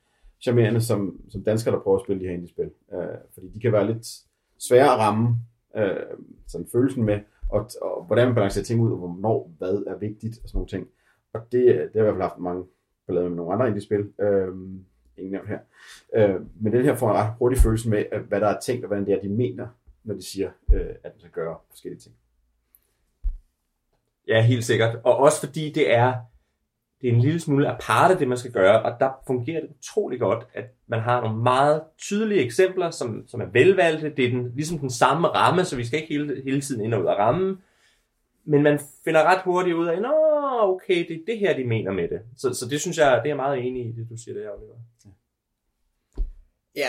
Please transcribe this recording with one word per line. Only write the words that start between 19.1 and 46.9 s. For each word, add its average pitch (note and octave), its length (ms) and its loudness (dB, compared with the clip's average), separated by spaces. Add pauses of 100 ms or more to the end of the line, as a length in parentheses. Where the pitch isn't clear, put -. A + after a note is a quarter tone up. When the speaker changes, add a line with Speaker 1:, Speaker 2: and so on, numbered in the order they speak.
Speaker 1:
er, - 80 0
de G2 80 -8
mener, A#2 380 -4 (360)
når G#2 120 -8
de F#2 100 -14
siger, F#2+ 240 -6 (240)
øh, - 80 2 (220)
at - 100 -14
den - 60 -20
skal E2+ 120 -20
gøre D#2+ 240 -8 (140)
forskellige - 300 -16
ting. - 160 -20 (2000)
Speaker 2:
Ja, A2+ 140 4
helt A#2 240 4
sikkert. A2+ 380 0
Og A#2+ 140 4
også D3 220 4
fordi D3+ 320 -6
det C3+ 220 2
er, A#2+ 200 4 (880)
det B2+ 80 0
er A#2 40 4
en A#2+ 80 6
lille D#3 180 2
smule C#3+ 300 2
aparte, C#3+ 500 2
det B2+ 80 0
man B2 100 0
skal A#2+ 140 -10
gøre, G2 300 6
og A#2 180 -4
der C3+ 100 2 (180)
fungerer C#3 340 -4
det - 80 -14 (100)
utrolig C3+ 400 -4
godt, A2+ 340 0
at G#2 120 -10 (220)
man A2+ 120 -2
har A#2+ 220 0
nogle A2+ 220 -2
meget C#3+ 380 2 (160)
tydelige G#3 440 0
eksempler, F#3 500 0
som, G#2+ 360 -8
som A2+ 140 -8
er - 40 -6
velvalgte. D#3+ 640 4
Det C3+ 160 0
er A#2 40 0
den, B2 260 -4
ligesom D#3 240 -6
den C#3 100 -4
samme C#3 380 2
ramme, C3 360 2
så D3+ 120 -4
vi A#2+ 100 -4
skal D3 140 -4
ikke D#3 140 -8
hele, C#3+ 300 -4
hele C3+ 180 -2
tiden B2+ 200 -6
ind A2+ 120 -2
og G2+ 80 0
ud E2+ 40 -2
af G2 100 2
rammen. F3 420 0 (880)
Men D3 180 4
man D3 160 4 (240)
finder D#3+ 200 4
ret F#3 200 4
hurtigt F3+ 320 0
ud E3+ 120 0
af, E3+ 140 -2
"Nå, C4 120 -2 (480)
okay, F#3 460 0
det E3 80 -8
er E3 120 -10
det A3 120 -4
her, E3 180 2
de C3 60 -4
mener A2 280 -2
med F2 160 -2
det." - 120 -6 (180)
Så, B2+ 160 -2
så B2 140 -8
det D3 140 -4
synes E3 160 -4
jeg, C3+ 260 6
det D3 60 -2
er - 0 -
jeg D3 60 -2
meget C3 320 -4
enig B2+ 180 -6
i, A2+ 60 -8
det A2+ 180 -10
du A2+ 80 -16
siger A2 160 -14
der, G#2 240 -10
Oliver. G#2+ 180 -20 (2000)
Speaker 3:
Ja, C#3+ 140 -2